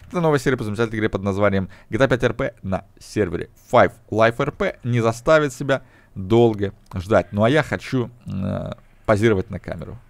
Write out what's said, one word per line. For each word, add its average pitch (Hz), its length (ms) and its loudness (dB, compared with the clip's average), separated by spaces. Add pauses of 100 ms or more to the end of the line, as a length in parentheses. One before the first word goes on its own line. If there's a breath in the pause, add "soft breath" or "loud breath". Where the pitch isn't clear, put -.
Это 185 120 -6
новая 156 200 2
серия 127 180 0
по 123 60 -6
замечательной 110 340 -4
игре 107 120 0
под 98 120 -4
названием 98 480 0 (220 soft breath)
G - 80 -4
T - 40 6
A - 40 2
пять 120 160 0
R 120 100 0
P - 300 -6
на 95 220 -6 (120)
сервере 85 540 -4 (200)
Five 107 200 4 (180)
Life 113 300 2
R 139 120 -2
P - 320 -6
не 120 160 -2
заставит 143 540 2
себя 135 300 -4 (320 soft breath)
долго 107 580 2 (220)
ждать. 95 380 0
Ну 104 100 2
а 113 80 4
я 156 100 2
хочу, 117 480 -4 (160)
э, 95 460 -6 (340)
позировать 104 460 2
на 90 80 -10
камеру. 78 400 -12 (100)